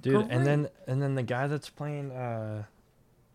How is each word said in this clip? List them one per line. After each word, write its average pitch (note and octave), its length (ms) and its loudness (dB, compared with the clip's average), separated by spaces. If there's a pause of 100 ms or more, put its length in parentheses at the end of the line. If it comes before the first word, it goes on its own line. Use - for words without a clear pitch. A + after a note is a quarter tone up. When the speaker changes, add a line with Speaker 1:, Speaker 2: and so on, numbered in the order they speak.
Speaker 1:
Dude, C3+ 200 4
and A#2 80 -2
Speaker 2:
Great. B2 160 4
Speaker 1:
then, D3 240 4 (180)
and C3 140 0
then C3+ 140 0
the C3 80 0
guy B2 240 0
that's C#3+ 220 -4
playing, C#3+ 420 -8
uh, A2 520 -6 (720)